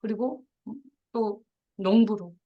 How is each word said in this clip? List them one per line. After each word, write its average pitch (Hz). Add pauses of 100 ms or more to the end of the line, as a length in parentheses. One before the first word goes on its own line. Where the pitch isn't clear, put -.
그리고 233 (680)
또 214 (340)
농부로. 196 (100)